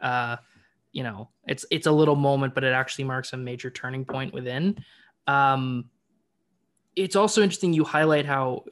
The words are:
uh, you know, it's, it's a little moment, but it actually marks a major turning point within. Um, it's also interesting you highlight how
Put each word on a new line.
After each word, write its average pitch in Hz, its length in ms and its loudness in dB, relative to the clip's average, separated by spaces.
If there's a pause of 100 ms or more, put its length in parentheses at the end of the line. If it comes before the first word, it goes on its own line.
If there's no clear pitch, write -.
uh, 123 360 -4 (560)
you 135 100 -8
know, 113 280 -10 (160)
it's, - 240 -6
it's 160 160 0
a 156 60 6
little 151 240 6
moment, 139 380 0
but 135 100 -2
it 131 80 2
actually 131 320 -2
marks 131 280 -6
a 143 40 -10
major 123 340 -10
turning 131 340 -10
point 131 280 -6
within. 131 460 -2 (480)
Um, 135 640 2 (1040)
it's 185 220 -2
also 208 260 4
interesting 185 300 2
you 156 120 4
highlight 151 420 2
how 135 460 -2